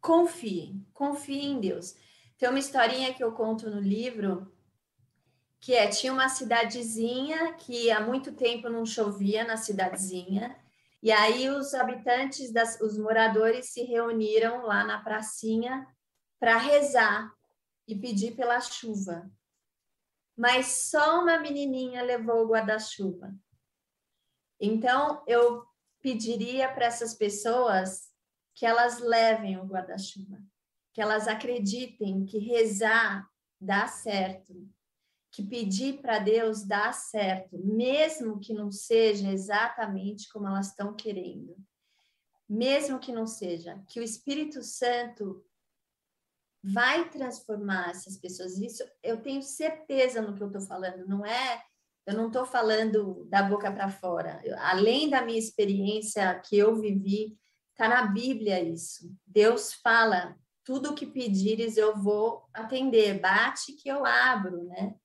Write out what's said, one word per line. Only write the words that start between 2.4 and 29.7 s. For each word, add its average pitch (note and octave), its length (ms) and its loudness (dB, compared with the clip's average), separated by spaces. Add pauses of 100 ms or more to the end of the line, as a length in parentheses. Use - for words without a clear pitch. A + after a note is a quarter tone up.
uma C4+ 100 2
historinha B3+ 560 0
que C4 80 -6
eu A3+ 100 0
conto A3 380 -4
no G3+ 100 -6
livro, G3+ 720 -2 (1080)
que B3+ 140 0
é, G#3+ 120 6
tinha B3+ 260 -2
uma C4 160 2
cidadezinha A#3+ 1300 -2
que A#3 360 -2
há G#3+ 100 4
muito C4 320 -4
tempo A#3 360 -2
não A3+ 160 -4
chovia G#3 600 0
na A3+ 120 -4
cidadezinha, F#3+ 1000 -4 (420)
e A3 120 4
aí A3+ 360 4
os C#4 240 -2
habitantes, B3 800 -2
das, A3+ 280 0
os G#3+ 180 -2
moradores A3 720 4
se A#3+ 140 -6
reuniram A#3 840 0
lá G#3 180 2
na G#3 180 -4
pracinha A3+ 840 -4 (520)
pra A#3 200 4
rezar A#3+ 760 4 (540)
e A3 80 -10
pedir A3 400 -2
pela A#3+ 260 0
chuva. F#3+ 680 -8 (1040)
Mas B3+ 300 4 (240)
só D#4 300 4
uma E4+ 180 4
menininha C4 640 -4
levou A#3 420 2
o A3 40 -2
guarda-chuva. G#3 840 -2 (1300)
Então, B3 640 2
eu A#3+ 380 4 (360)
pediria A#3+ 720 -2
pra B3+ 140 0
essas A#3 280 -2
pessoas G3+ 1000 0 (420)
que - 100 -8
elas A#3 360 4
levem A3+ 580 4
o F#3+ 60 -10
guarda-chuva, F#3+ 760 -10 (520)